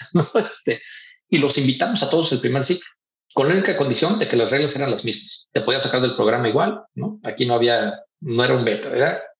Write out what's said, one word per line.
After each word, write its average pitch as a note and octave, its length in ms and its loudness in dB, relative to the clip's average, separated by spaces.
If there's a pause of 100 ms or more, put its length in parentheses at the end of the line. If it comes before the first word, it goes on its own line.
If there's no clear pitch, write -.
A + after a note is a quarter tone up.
<laughs> - 80 -12
¿no? E3 160 2 (200)
Este, - 320 -6 (480)
y E3+ 80 2
los C#3+ 200 2
invitamos C#3+ 440 0
a - 80 -2
todos E3 220 2
el C3 80 0
primer B2+ 240 0
ciclo, - 240 -2 (460)
con C#3 140 2
la E3 60 4
única G3 240 2
condición D#3+ 420 0
de D#3+ 100 0
que B2 80 2
las A2+ 120 4
reglas C#3+ 280 0
eran C3+ 120 -2
las G#2+ 140 -4
mismas. - 480 -10
Te A2 100 -2
podías C3 220 0
sacar B2+ 180 0
del B2+ 140 0
programa A#2+ 320 2
igual, F3 360 0 (100)
¿no? D#3+ 320 -8
Aquí A#2 200 -4
no A#2+ 100 2
había, A#2 440 2 (220)
no A#2+ 220 -2
era C3 120 4
un A#2+ 80 0
beta, G#2+ 260 -2
¿verdad? B2+ 320 0 (180)